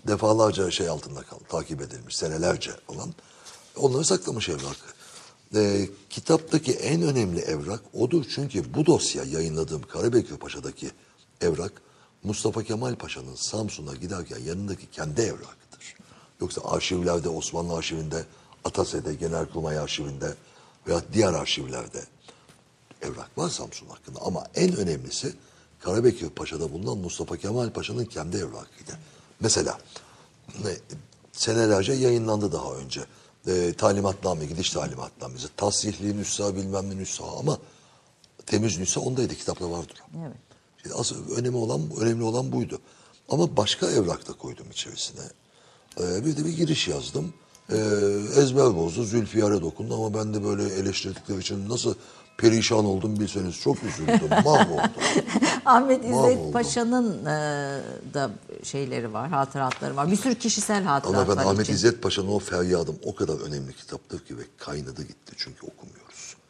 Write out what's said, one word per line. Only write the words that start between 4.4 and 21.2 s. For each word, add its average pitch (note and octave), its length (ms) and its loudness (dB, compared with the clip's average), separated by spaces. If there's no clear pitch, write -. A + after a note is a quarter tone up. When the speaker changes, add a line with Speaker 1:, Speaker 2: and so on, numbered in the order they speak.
Speaker 1:
evrak. C#2 460 -8
Ee, G2+ 340 4
kitaptaki - 640 2
en E3 280 0
önemli A#2 380 2
evrak D#2 420 -4
odur. B2+ 320 2
Çünkü B2 380 -4
bu D3+ 120 0
dosya - 380 4
yayınladığım D#2+ 580 -2
Karabekir A#2 560 0
Paşa'daki - 540 -10
evrak E2+ 300 0
Mustafa G#2 400 -2
Kemal A#2 320 -4
Paşa'nın C2 400 -12
Samsun'a D2+ 600 -6
giderken F2 440 -8
yanındaki F2+ 520 -8
kendi D3+ 300 -2
evrakıdır. - 760 -6
Yoksa - 240 -6
arşivlerde, E2+ 640 0
Osmanlı E2 480 -4
arşivinde, D#2+ 480 -6
Atase'de, D#2+ 480 -2
Genelkurmay D#2+ 640 -4
arşivinde D2 540 -6
veya E2+ 140 2
diğer G2 200 6